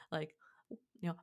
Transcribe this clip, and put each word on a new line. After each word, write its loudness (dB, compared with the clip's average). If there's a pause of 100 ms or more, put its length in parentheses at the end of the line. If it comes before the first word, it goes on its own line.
(120)
like, 0 (680)
you 4
know, 0